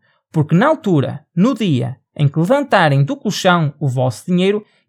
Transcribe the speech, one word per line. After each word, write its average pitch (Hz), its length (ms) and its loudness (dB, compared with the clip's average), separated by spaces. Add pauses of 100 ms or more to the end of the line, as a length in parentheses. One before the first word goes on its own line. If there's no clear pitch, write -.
(300)
porque 156 240 0
na 208 120 4
altura, 156 580 -2 (100)
no 226 200 2
dia 131 420 -2 (200)
em 143 120 0
que 156 100 -2
levantarem 175 680 2
do 143 120 -4
colchão, 175 640 0
o 147 100 -4
vosso 127 380 -4
dinheiro 190 380 0 (240)